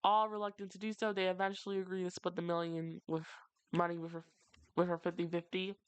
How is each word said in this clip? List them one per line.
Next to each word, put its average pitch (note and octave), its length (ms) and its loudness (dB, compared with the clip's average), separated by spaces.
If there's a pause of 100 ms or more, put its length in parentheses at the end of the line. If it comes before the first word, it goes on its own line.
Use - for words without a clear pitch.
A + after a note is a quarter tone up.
all G#3+ 240 6
reluctant G3+ 440 -4
to - 60 -16
do G#3+ 140 -2
so, G#3+ 200 0
they F#3+ 160 2
eventually G3 500 0
agree F#3 260 -2
to F3+ 60 0
split F3+ 260 -4
the F3+ 60 -4
million E3 680 -2
with D#3+ 180 -2 (460)
money E3+ 260 2
with E3 140 -8
her, E3 120 -10 (520)
with F3 120 4
her F3 100 0
fifty-fifty. F3 760 -2 (120)